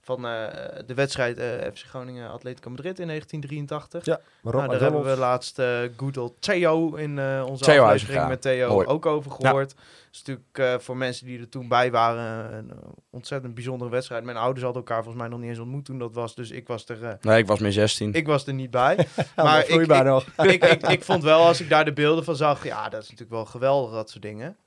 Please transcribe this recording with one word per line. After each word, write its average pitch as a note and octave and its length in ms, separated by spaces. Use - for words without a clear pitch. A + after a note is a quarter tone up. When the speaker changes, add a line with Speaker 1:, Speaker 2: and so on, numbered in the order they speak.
Speaker 1:
van, B2 260
eh, A#2 40
de B2+ 80
wedstrijd, B2 440
eh, B2 80
F - 80
C - 60
Groningen B2+ 440
Atletico B2 380
Madrid C#3+ 300
in F3 80
negentien D#3 340
drieëntachtig. D3 640
Speaker 2:
Ja, D#3 140
maar A#2 120
Rob C3 120
Speaker 1:
Nou, B2+ 140
daar - 0
Speaker 2:
Martinez. C3+ 140
Speaker 1:
hebben C#3 200
we C3 60
laatst, B2+ 400
eh, B2 180
good C3+ 200
old A#2+ 220
Theo E3 560
in, D3 240
eh, C3+ 280
onze C3+ 160
Speaker 3:
Theo C#3+ 200
Speaker 1:
aflevering - 40
Speaker 3:
Huizinga. G#2+ 400
Speaker 1:
met C3 140
Theo B2+ 280
Speaker 3:
Mooi. G2 180
Speaker 1:
ook D#3+ 180
over D3+ 340
Speaker 3:
Ja. C3 80
Speaker 1:
gehoord. C3+ 220
Dat - 80
is - 120
natuurlijk, - 340
eh, B2+ 280
voor B2+ 120
mensen B2+ 280
die B2+ 140
er A#2 100
toen B2 180
bij B2 240
waren, A#2 680
een, A2+ 140
eh, - 60
ontzettend B2 420
bijzondere B2 360
wedstrijd. A#2+ 340
Mijn A#2+ 140
ouders B2+ 260
hadden B2 180
elkaar A2+ 220
volgens A#2 200
mij A#2 80
nog A#2+ 80
niet A#2 100
eens A#2 100
ontmoet C3 260
toen C3+ 140
dat A#2+ 140
was. A#2 220
Dus A#2 160
ik - 160
was A2+ 200
er, A2+ 180
eh, A2+ 160
Speaker 3:
Nee, A2 180
ik G#2+ 80
was G2+ 120
min G#2 120
zestien. G#2 420
Speaker 1:
ik D#3 140
was C#3+ 200
er C#3 60
niet C3 180
bij. C3 240
Speaker 2:
<laughs> F3 100
Ja, F3+ 80
Speaker 1:
Maar E3 100
Speaker 2:
maar D#3 140
Speaker 1:
ik, D3 60
Speaker 2:
vloeibaar D#3+ 340
Speaker 1:
ik, C3 60
Speaker 2:
nog. C3+ 200
Speaker 1:
ik, F#3 180
ik, E3 220
ik F#3 160
vond F3+ 200
wel, D#3 220
als E3+ 160
ik D#3 80
daar D#3 160
de D3 80
beelden D3+ 300
van D#3+ 120
zag, C#3+ 280
ja, A2 260
dat G#2+ 120
is G#2 80
natuurlijk A2+ 280
wel A2 80
geweldig, C3 480
dat A2 160
soort G2+ 140
dingen. G#2+ 320